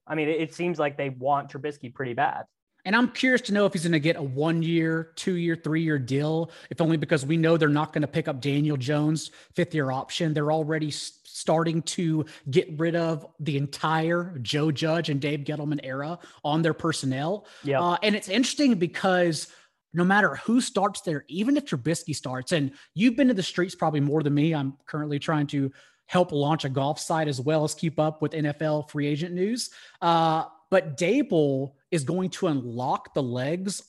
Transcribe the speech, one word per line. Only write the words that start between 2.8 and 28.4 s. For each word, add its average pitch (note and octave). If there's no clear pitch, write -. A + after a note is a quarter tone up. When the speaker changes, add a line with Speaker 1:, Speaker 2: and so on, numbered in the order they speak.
Speaker 2:
And G3+
I'm A#3+
curious B3+
to G3+
know G3+
if G3
he's E3
gonna E3+
get E3
a E3
one-year, D#3+
two-year, E3+
three-year D#3
deal, D3+
if -
only E3
because C#3+
we D#3
know E3
they're D#3
not D3
gonna D#3
pick E3
up C#3+
Daniel C#3+
Jones' D3+
fifth-year D#3
option. D3+
They're D3
already D#3
s-, -
starting E3
to D#3
get D#3
rid E3
of E3
the C#3+
entire D#3+
Joe D3
Judge D#3+
and C#3
Dave D3
Gettleman D3+
era C#3+
on D#3
their D#3+
personnel. D3+
Speaker 1:
Yep. C#3
Speaker 2:
Uh, F3
and G#3+
it's F#3+
interesting A#3+
because F3
no F3
matter F#3+
who A#3
starts G3
there, D3
even A3
if C#4+
Trubisky D3+
starts, B2+
and C#3+
you've A3+
been C4
to B3+
the F#3
streets F#3
probably D3+
more D3
than C#3+
me. D3+
I'm C3+
currently D3
trying D3+
to C#3
help F3+
launch D3
a C#3+
golf C#3
site D#3+
as C3
well D3+
as D#3
keep D#3
up D#3
with D3+
N D#3